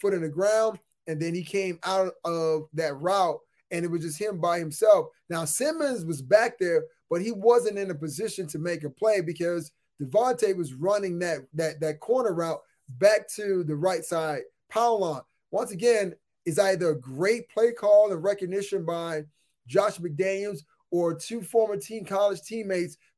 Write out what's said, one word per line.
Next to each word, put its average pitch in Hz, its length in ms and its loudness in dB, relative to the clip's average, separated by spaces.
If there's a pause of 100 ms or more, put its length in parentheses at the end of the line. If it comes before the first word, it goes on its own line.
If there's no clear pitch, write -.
foot 196 140 0
in 175 80 -2
the 160 60 -2
ground, 208 520 0 (260)
and 160 160 -4
then 170 100 -2
he 175 120 -4
came 185 400 -4
out 190 300 0 (100)
of 160 500 0
that 151 260 -2
route, 175 380 2 (320)
and 170 140 -4
it 175 60 -2
was 165 120 -4
just 156 180 -8
him 202 200 -4
by 175 180 2
himself. 170 480 4 (240)
Now, 165 140 -2
Simmons 277 600 -2
was 160 180 -6
back 214 360 4
there, 165 260 2 (240)
but 175 140 0
he 220 80 -4
wasn't 214 480 4
in 196 140 -4
a - 20 -8
position 156 540 -6
to 160 100 -8
make 170 240 -4
a 143 80 -8
play 208 300 2
because 170 500 -4 (320)
Davante 214 540 2
was 151 180 -6
running 180 460 -2
that, 160 340 -4
that, 156 240 -2
that 156 220 -4
corner 233 340 0
route 165 260 -2 (380)
back 208 360 4
to 196 280 -2
the 151 140 -4
right 175 280 -2
side 160 380 -2 (260)
power 226 300 2
line. 165 240 -2 (300)
Once 220 180 -2
again, 202 420 2 (320)
it's 160 140 0
either 190 320 4
a 143 100 -2
great 170 480 -2
play 233 240 2
call 208 380 6
and 170 120 -4
recognition 196 640 -2
by 170 380 -4 (460)
Josh 196 300 2
McDaniels 185 640 -4 (300)
or 170 240 0
two 226 280 -8
former 220 340 2
team 208 280 -10
college 196 380 0
teammates 190 560 -4 (200)